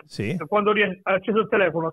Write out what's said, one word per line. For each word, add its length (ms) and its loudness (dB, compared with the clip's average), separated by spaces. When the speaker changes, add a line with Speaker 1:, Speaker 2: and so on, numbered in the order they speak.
Speaker 1:
Sì. 320 -4
Speaker 2:
quando 240 2
ries-, 300 0
ho 100 -2
acceso 280 0
il 100 0
telefono, 420 0